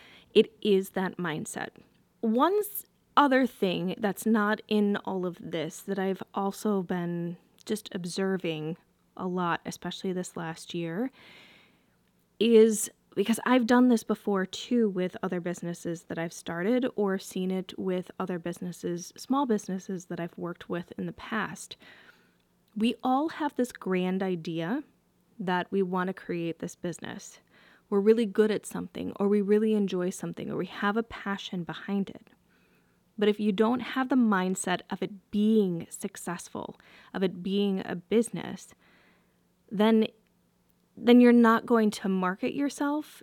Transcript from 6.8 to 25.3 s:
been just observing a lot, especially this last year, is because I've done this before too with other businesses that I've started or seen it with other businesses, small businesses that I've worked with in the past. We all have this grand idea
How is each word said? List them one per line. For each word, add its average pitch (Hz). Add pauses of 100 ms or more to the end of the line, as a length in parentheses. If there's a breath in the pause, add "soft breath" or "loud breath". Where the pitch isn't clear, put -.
been 175 (260)
just -
observing 175 (400)
a 185
lot, 180
especially 180
this 180
last 165
year, 175 (1300 loud breath)
is 220 (260)
because 202
I've 247
done 247
this 233
before 202
too 233
with 185
other 185
businesses 170
that 170
I've 165
started 208
or 196
seen 185
it 185
with 185
other 185
businesses, 170
small 277
businesses 190
that 170
I've 170
worked 175
with 170
in 185
the 165
past. - (1000 loud breath)
We 220
all 269
have -
this 247
grand 185
idea 175 (560)